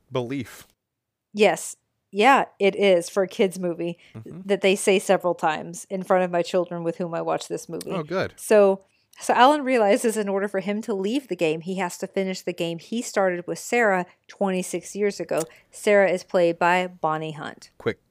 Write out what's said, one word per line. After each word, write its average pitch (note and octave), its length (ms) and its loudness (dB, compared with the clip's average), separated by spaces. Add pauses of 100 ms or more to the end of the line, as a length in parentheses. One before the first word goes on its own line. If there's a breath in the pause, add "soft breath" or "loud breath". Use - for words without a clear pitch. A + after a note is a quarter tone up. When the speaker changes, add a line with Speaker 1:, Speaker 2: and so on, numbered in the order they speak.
(120)
Speaker 1:
belief. B2 560 -6 (680)
Speaker 2:
Yes. G3 420 2 (360)
Yeah, G#3+ 340 6 (120)
it G3 180 2
is F#3 340 4
for G3 140 0
a F#3 40 -2
kids F#3+ 320 -2
movie E3+ 400 -6 (160 soft breath)
Speaker 1:
Mm-hmm. D3 300 -16
Speaker 2:
that G3 160 -2
they G3 140 4
say G3 220 2
several F3+ 380 0
times D#3+ 540 -4
in F#3+ 140 -6
front F#3 200 2
of F3 80 -4
my F3 100 0
children E3+ 420 -4
with E3 140 -4
whom E3+ 160 -6
I E3 80 -4
watch E3 260 -4
this E3+ 220 -10
movie. E3+ 220 -10
Speaker 1:
Oh, F3+ 120 -4
good. E3 340 -6
Speaker 2:
So, G3+ 440 4 (380)
so - 140 -2
Alan C#4 300 6
realizes A3+ 540 2
in G3+ 120 -2
order G3 180 -2
for G3 140 -4
him G#3 220 -4
to A3+ 100 -6
leave G#3 340 -4
the F3+ 80 -6
game, E3 260 0
he F3+ 140 -8
has F3+ 240 -4
to F#3+ 80 -8
finish F#3+ 340 -4
the F3+ 120 -6
game E3+ 260 -6
he A3+ 220 -8
started F#3 460 -2
with E3 120 -8
Sarah G3+ 460 0 (220 soft breath)
twenty-six F#3 680 -6
years G3+ 240 -2
ago. D#3+ 220 -2 (300 soft breath)
Sarah G3+ 380 4
is F3+ 140 -2
played E3+ 360 2
by F3+ 280 4
Bonnie D#3 460 -4
Hunt. C#3+ 440 -14
Speaker 1:
Quick. - 220 -4 (120)